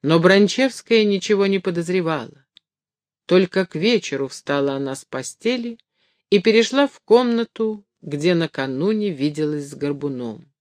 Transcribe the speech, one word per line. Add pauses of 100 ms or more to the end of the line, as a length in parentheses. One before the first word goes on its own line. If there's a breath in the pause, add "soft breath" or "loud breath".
Но
Бранчевская
ничего
не
подозревала. (840)
Только
к
вечеру
встала
она
с
постели (520)
и
перешла
в
комнату, (160)
где
накануне
виделась
с
Горбуном.